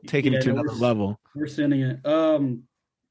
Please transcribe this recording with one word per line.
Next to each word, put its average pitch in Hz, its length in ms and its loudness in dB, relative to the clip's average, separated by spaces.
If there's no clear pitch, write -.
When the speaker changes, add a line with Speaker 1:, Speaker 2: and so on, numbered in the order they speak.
Speaker 1:
taking 139 260 2
Speaker 2:
Yeah, 131 60 2
Speaker 1:
it - 40 0
to 131 60 2
Speaker 2:
no, 120 60 2
Speaker 1:
another 147 140 -2
Speaker 2:
we're - 60 -6
s-, 117 60 -4
Speaker 1:
level. 107 380 0
Speaker 2:
we're 147 120 -6
sending 143 340 0
it. 127 240 -4
Um, 147 580 0